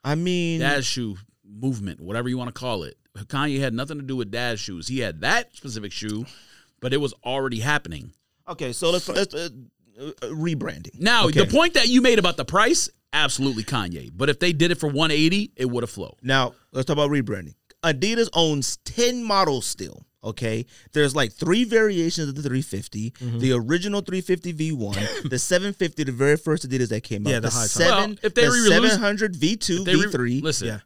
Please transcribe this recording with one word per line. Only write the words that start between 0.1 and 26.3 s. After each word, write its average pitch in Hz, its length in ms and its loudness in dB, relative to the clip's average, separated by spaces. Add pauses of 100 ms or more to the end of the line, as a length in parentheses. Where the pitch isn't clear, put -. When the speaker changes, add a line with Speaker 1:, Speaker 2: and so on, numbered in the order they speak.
Speaker 1:
mean, 170 460 0
Speaker 2:
Dad 143 240 0
shoe 113 320 -4 (280)
movement, 104 560 -6
whatever 110 280 -6
you 127 100 -4
wanna 123 140 -8
call 113 320 -6
it. 64 120 -14 (200)
Kanye 139 420 -4
had 131 160 -2
nothing 143 240 -6
to 139 60 -12
do 131 100 -6
with 117 160 -6
dad 120 280 -4
shoes. 87 280 -10
He 127 140 -4
had 85 220 -4
that 208 340 -2
specific 110 340 -10
shoe, 107 360 -8 (540)
but 127 120 -4
it 139 60 0
was 143 140 -2 (120)
already 127 360 -2
happening. 139 520 -4 (360)
Speaker 1:
Okay, 165 240 -8
so 165 180 0
let's, 180 180 0
let's, 190 260 -2
uh, 165 140 -6 (500)
uh, 143 120 -12 (160)
rebranding. 156 760 -6
Speaker 2:
Now, 214 260 4
Speaker 1:
Okay. 165 180 6
Speaker 2:
the - 60 4
point 330 240 4
that 240 140 4
you 247 140 6
made 240 160 6
about 180 180 2
the 135 80 -4
price, 214 440 2 (260)
absolutely 135 500 0
Kanye. 85 500 -4
But 123 140 0
if 143 100 0
they 175 140 2
did 165 180 2
it 175 80 0
for 156 100 -2
one 151 220 0
eighty, 165 460 2
it 131 80 -2
would 120 180 -2
have 117 80 -6
flowed. - 320 -12
Speaker 1:
Now, 127 320 2 (180)
let's 131 140 -4
talk 139 80 -2
about 147 160 2
rebranding. 104 440 -2 (280)
Adidas 196 520 2
owns 156 500 2
ten 240 400 0
models 190 420 2
still. - 380 -10 (200)
Okay, 110 420 -4 (260)
there's, 143 220 2
like, 135 180 2
three 180 300 2
variations 196 680 2
of 139 60 -6
the 147 80 -8
three 131 200 0
fifty: 104 500 -8
Speaker 3:
Mm-hmm. 117 260 -6
Speaker 1:
the 131 140 4
original 175 480 0
three 185 200 -4
fifty 175 320 -2
V 160 200 -2
one, 107 240 -4 (160)
Speaker 3:
<laughs> 453 120 -8
Speaker 1:
the 127 140 -2
seven 185 340 0
fifty, 170 300 -4
the 135 80 -2
very 135 260 4